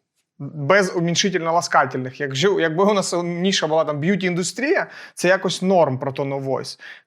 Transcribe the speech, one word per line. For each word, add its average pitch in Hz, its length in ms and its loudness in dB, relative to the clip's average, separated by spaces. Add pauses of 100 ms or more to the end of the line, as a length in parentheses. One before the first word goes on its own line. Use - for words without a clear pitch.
(400)
без 165 580 0
уміншительно-ласкательних. 165 1200 0
Якщо, 143 380 0
якби 165 240 2
у 208 100 4
нас 190 200 -2 (100)
ніша 175 440 0
була 156 180 2
там 147 140 -4
б'юті-індустрія, 185 840 0 (280)
це - 140 0
якось 185 340 2
норм 165 380 4
про 135 120 -4
tone 139 280 -4
of 135 40 -8
voice. 131 360 -6 (280)